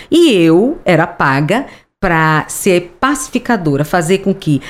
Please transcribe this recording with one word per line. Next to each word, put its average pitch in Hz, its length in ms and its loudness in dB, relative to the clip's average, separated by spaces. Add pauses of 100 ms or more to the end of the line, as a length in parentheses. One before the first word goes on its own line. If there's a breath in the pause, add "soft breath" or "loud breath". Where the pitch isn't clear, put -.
(120 loud breath)
E 320 220 4
eu 180 500 2
era 170 240 2
paga 151 600 -2 (360 loud breath)
pra 160 440 0
ser - 520 -2
pacificadora, 226 880 -2
fazer 185 380 -2
com 196 100 0
que 151 260 -2 (100)